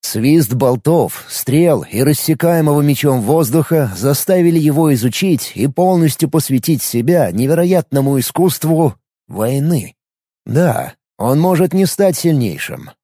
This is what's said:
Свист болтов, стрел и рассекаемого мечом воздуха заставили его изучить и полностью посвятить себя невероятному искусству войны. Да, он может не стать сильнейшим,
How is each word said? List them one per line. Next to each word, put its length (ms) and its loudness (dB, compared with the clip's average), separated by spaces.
Свист 520 0
болтов, 760 0
стрел 600 0
и 140 -2
рассекаемого 800 0
мечом 400 0
воздуха 720 0
заставили 640 0
его 340 2
изучить 640 -2
и 120 -2
полностью 640 0
посвятить 540 -2
себя 480 0
невероятному 880 0
искусству 760 0
войны. 680 -2
Да, 480 -2
он 220 0
может 340 0
не 120 2
стать 320 0
сильнейшим, 760 -4